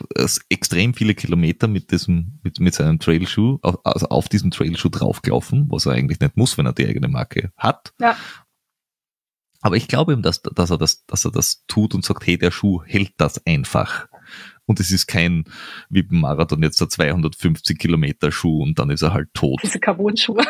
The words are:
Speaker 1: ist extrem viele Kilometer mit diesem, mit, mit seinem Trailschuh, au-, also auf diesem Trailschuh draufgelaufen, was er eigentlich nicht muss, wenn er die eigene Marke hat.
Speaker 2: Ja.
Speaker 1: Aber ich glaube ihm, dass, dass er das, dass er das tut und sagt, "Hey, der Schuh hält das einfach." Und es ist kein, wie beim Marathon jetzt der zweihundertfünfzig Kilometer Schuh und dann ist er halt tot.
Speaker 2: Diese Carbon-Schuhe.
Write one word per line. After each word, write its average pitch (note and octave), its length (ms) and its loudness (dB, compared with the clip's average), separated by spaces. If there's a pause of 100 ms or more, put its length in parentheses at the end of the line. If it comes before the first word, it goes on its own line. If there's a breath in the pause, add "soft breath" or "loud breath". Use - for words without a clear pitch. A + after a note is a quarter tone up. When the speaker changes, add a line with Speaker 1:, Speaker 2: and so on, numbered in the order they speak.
(140)
Speaker 1:
ist - 340 0
extrem G#2 460 0
viele G#2+ 200 2
Kilometer E2+ 540 2
mit G2 220 -2
diesem, F2 520 0
mit, - 180 -6
mit F2 140 4
seinem D#2 240 2
Trailschuh, G2 640 2
au-, F2 220 0
also - 240 0
auf - 200 2
diesem F#2+ 220 2
Trailschuh - 380 -2
draufgelaufen, - 840 0
was - 160 -2
er C#2 60 2
eigentlich B1+ 280 0
nicht C#3+ 160 0
muss, - 220 2
wenn C#2 80 0
er A#1+ 60 0
die - 140 0
eigene - 220 -2
Marke - 480 -4
hat. - 420 -4
Speaker 2:
Ja. A#3 180 2 (1500 loud breath)
Speaker 1:
Aber A2 140 2
ich - 120 -2
glaube D#3 240 0
ihm, A#2 100 0
dass, E2+ 200 -2
dass F2 280 -2
er E2 80 2
das, - 280 -2
dass - 180 -2
er - 80 -2
das - 340 -2
tut - 280 0
und F#2+ 100 -2
sagt, - 220 -4
"Hey, F2 120 2
der F2 120 2
Schuh F2+ 340 0
hält G2 320 -2
das - 300 0
einfach." - 600 -2 (580 loud breath)
Und G#2 140 2
es F2+ 100 -2
ist F#2+ 160 0
kein, E2+ 380 2 (440 loud breath)
wie F#2+ 140 4
beim E2+ 180 2
Marathon D2+ 420 0
jetzt D2+ 180 0
der E2 80 -2
zweihundertfünfzig D#2+ 920 0
Kilometer D#2 540 0
Schuh D#2 300 0
und D2+ 160 -2
dann C#2+ 120 -2
ist C#2+ 120 -2
er D#2 100 2
halt - 200 -2
tot. - 300 -2
Speaker 2:
Diese - 180 -4
Carbon-Schuhe. G#3 680 0